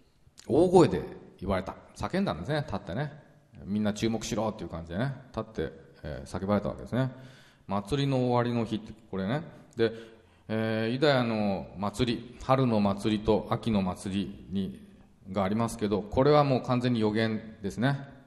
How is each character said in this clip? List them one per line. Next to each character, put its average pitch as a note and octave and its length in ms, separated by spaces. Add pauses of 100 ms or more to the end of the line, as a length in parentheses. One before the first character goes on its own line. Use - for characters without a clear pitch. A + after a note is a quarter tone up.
(480)
大 D#3+ 220
声 E3 180
で F2 160 (360)
言 F2+ 100
わ G2 80
れ F2+ 60
た。」 - 120 (200)
叫 - 260
ん G3+ 40
だ F#2 80
ん D#2 60
で F#2 60
す A#2 40
ね、 D3 160
立 G#2 100
っ F#2+ 40
て - 160
ね。 - 340 (360)
み G2+ 140
ん G#2+ 40
な G#2 100
注 A2+ 160
目 A2+ 140
し - 120
ろ G#2+ 140
っ G2 60
て - 80
い - 40
う - 20
感 E2 160
じ E2+ 80
で F#2 60
ね、 C3+ 140 (220)
立 A2 40
っ A2 40
て、 - 300 (300)
え C#2 220
ー、 F2+ 140
叫 F#2+ 60
ば G#2 100
れ G2+ 60
た - 80
わ - 60
け - 60
で - 60
す - 60
ね。 B2+ 180 (560)
祭 F#3+ 360
り C#3 40
の B2+ 220
終 A#2+ 40
わ A#2+ 100
り A#2+ 100
の A#2 120
日 G#2+ 120
っ - 20
て、 - 140 (160)
こ F#2+ 80
れ F#2+ 100
ね。 C#3+ 140 (340)
で、 A2+ 160 (560)
え A2 420
ー、 A#2+ 40
ユ C3+ 60
ダ D3 100
ヤ C3 140
の G#2 440 (100)
祭 G#2 400
り、 - 260
春 C3+ 220
の A2+ 140
祭 G#2 400
り G#2+ 40
と G#2+ 260
秋 A#2 220
の G2+ 100
祭 F#2+ 340
り G2 340
に、 F#2+ 380 (440)
が G2 120
あ F#2 60
り G#2+ 60
ま A2+ 140
す - 80
け G#2+ 100
ど、 G2+ 140
こ C3 220
れ D3 80
は D3 120
も C3 160
う - 40
完 B2 180
全 B2+ 100
に A#2 80
予 G#2+ 120
言 A2 500
で G2 80
す F2+ 80
ね。 C#3 220 (280)